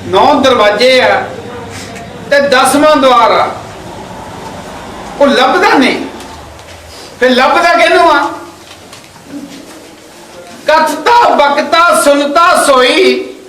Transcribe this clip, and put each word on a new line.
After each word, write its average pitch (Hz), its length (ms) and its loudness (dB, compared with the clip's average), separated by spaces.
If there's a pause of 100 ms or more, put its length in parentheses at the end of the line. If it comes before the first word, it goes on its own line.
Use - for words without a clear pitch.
ਨੌ 247 360 2
ਦਰਵਾਜ਼ੇ 247 600 2
ਆ - 220 0 (1040)
ਤੇ 285 100 4
ਦਸਵਾਂ 285 560 2
ਦੁਆਰ 254 340 4
ਆ, - 180 0 (1700)
ਉਹ 277 60 4
ਲੱਭਦਾ 262 480 0
ਨਹੀਂ। - 320 0 (1120)
ਫਿਰ 254 100 2
ਲੱਭਦਾ 339 440 2
ਕਿਹਨੂੰ 339 380 4
ਆ? 277 180 0 (2250)
"ਕਥਤਾ 320 640 2
ਬਕਤਾ 311 760 2
ਸੁਨਤਾ 294 600 2
ਸੋਈ 277 680 2 (140)